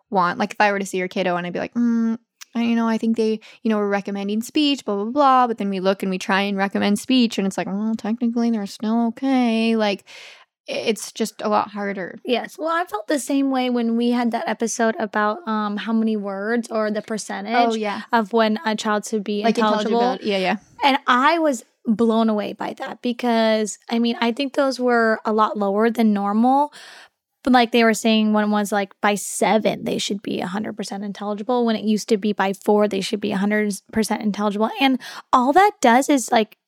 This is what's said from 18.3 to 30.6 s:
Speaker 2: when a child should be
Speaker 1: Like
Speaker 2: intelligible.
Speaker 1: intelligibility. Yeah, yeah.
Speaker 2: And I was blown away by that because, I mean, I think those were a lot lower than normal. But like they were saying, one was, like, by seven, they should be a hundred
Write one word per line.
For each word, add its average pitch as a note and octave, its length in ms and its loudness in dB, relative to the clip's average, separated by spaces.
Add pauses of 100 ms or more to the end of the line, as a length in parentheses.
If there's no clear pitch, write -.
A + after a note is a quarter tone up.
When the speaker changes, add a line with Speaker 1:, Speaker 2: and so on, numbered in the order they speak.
Speaker 2:
when A3 320 2
a A3 100 0
child G#3 320 -2
should G#3+ 160 -4
be G#3 180 -4
Speaker 1:
Like A3+ 160 2
Speaker 2:
intelligible. G#3+ 420 2
Speaker 1:
intelligibility. A#3+ 320 0
Yeah, F#3+ 60 0
yeah. F#3 200 0 (260)
Speaker 2:
And C4+ 140 4 (100)
I C#4 320 4
was D4 240 0 (220)
blown A3+ 440 2
away G#3 240 -2
by - 260 -8
that - 220 -12
because, A3+ 800 0 (100)
I A#3 100 0
mean, A#3 200 0
I A#3 140 0
think C4+ 220 -4
those C4+ 260 0
were A#3 420 2
a A3+ 80 -2
lot G#3+ 260 2
lower G#3 320 2
than A3+ 240 2
normal. A3+ 600 2 (680)
But B3+ 120 2
like A#3+ 180 4
they A#3 140 4
were A3+ 80 4
saying, G#3+ 400 2
one G#3+ 180 2
was, G#3 200 0
like, G3+ 280 -2
by G#3 160 2
seven, G#3 720 0
they - 120 -2
should G3+ 240 -4
be - 200 -4
a - 40 -4
hundred G#3 300 -8